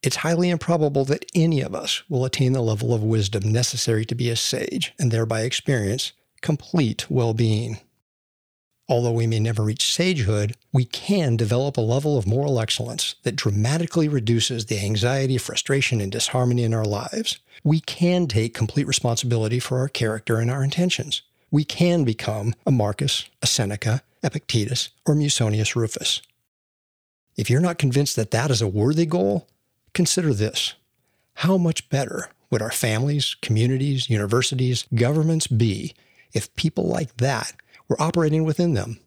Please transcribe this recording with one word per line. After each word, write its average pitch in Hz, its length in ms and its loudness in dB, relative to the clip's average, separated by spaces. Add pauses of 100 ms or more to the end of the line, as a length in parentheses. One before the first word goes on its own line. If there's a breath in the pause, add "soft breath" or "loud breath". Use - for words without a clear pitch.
It's 131 140 -2
highly 170 340 2
improbable 151 560 2
that 139 180 -2 (100)
any 160 280 4
of - 120 -6
us - 360 -4
will 131 160 0
attain 127 260 2
the 131 80 2
level 113 320 0
of 110 100 0
wisdom 107 480 0
necessary 113 540 0
to 117 100 -4
be 120 140 -2
a 117 80 -2
sage - 640 -4
and 131 120 0
thereby 113 320 0
experience 120 680 -2 (300)
complete 143 680 -2
well-being. 113 680 0 (1080)
Although 120 260 2
we 117 140 2
may 113 140 2
never 107 220 0
reach 107 200 -2
sagehood, 110 760 0 (140)
we 127 140 2
can 147 540 0
develop 120 400 0
a - 20 0
level 135 380 2
of 98 80 0
moral 127 340 0
excellence 117 600 -4
that 117 120 -4
dramatically 147 760 0
reduces 117 580 0
the 101 180 -4
anxiety, 123 540 0
frustration, 131 640 -2
and 98 100 -4
disharmony 123 520 0
in 113 100 2
our 110 100 0
lives. 107 540 -4 (240 loud breath)
We 156 180 4
can 175 460 0
take 113 260 0
complete 113 340 -2
responsibility 117 720 0
for 127 200 -4
our 131 100 0
character 110 500 -2
and 117 120 0
our 135 120 0
intentions. 151 600 -2 (280)
We 147 140 2
can 175 400 2
become 110 500 -2 (120)
a 160 40 2
Marcus, 117 560 0 (140)
a - 60 -2
Seneca, 110 560 0 (200)
Epictetus, - 680 -2 (160)
or 151 80 4
Musonius 113 600 0
Rufus. - 460 -2 (1160)
If 113 120 -4
you're 123 140 4
not 175 160 0
convinced 139 380 2
that 110 160 -2
that 127 180 0
is 117 100 2
a 110 80 0
worthy 131 380 2
goal, 175 420 0 (460)
consider 165 400 2
this. 107 400 -2 (640)
How 190 200 2
much 170 320 0
better - 400 -4 (220)
would 117 100 0
our 110 100 -4
families, 131 680 0
communities, 131 720 0
universities, 120 720 0 (100)
governments 156 520 2
be 110 480 0 (380 soft breath)
if - 220 -6
people 175 320 -2
like 175 320 -4
that 120 340 -2 (340 loud breath)
were - 140 -2
operating 160 440 2
within 160 300 0
them? 104 320 -4